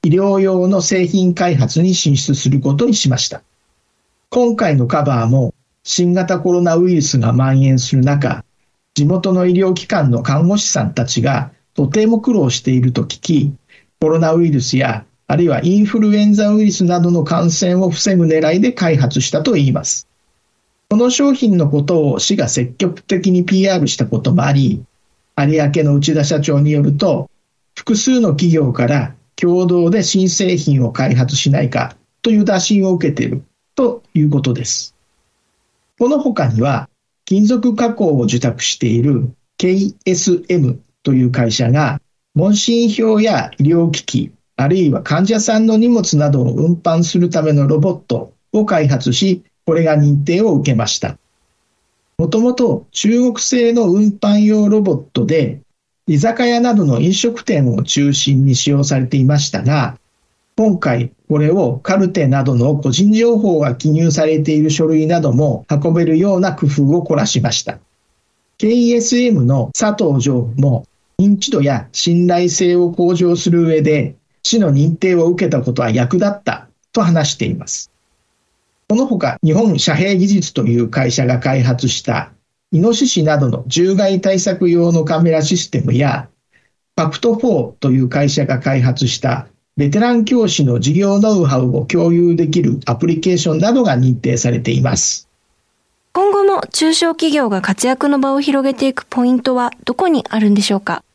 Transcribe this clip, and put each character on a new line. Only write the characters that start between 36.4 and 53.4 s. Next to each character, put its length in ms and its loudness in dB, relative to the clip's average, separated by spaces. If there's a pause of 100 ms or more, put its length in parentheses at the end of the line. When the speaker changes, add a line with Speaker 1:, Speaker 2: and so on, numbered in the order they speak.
Speaker 1:
に 140 -2
は、 260 -2 (380)
金 200 2
属 300 0
加 180 -2
工 240 0
を 40 0
受 180 -2
託 240 -4
し 140 -6
て 100 -2
い 160 0
る 300 -2 (240)
ケ 160 0
ー 220 -2 (100)
エ 100 0
ス 320 -2
エ 100 0
ム 220 -2 (240)
と 100 0
い 120 2
う 60 0
会 200 -2
社 180 -2
が、 300 0 (340)
問 220 2
診 340 0
票 300 0
や 380 -2
医 60 0
療 280 2
機 120 -8
器、 280 -6 (240)
あ 140 -2
る 80 2
い 120 2
は 140 -2
患 240 0
者 140 0
さ 180 0
ん 60 2
の 100 2
荷 140 4
物 260 0
な 140 2
ど 140 2
を 100 -2
運 220 0
搬 280 0
す 160 -2
る 100 2
た 120 -2
め 100 0
の 160 2
ロ 120 2
ボ 120 0
ッ 80 -6
ト 340 -8 (200)
を 120 2
開 220 0
発 240 0
し、 320 -2 (220)
こ 80 0
れ 100 0
が 140 2
認 260 2
定 180 0
を 120 2
受 180 0
け 40 0
ま 120 -2
し 120 -6
た。 180 -8 (1000)
も 120 -2
と 100 0
も 140 2
と 380 -2
中 280 0
国 200 0
製 340 0